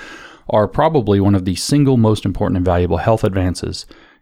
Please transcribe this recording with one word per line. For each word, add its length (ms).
are 180
probably 520
one 160
of 100
the 80
single 440
most 280
important 320
and 80
valuable 320
health 260
advances 640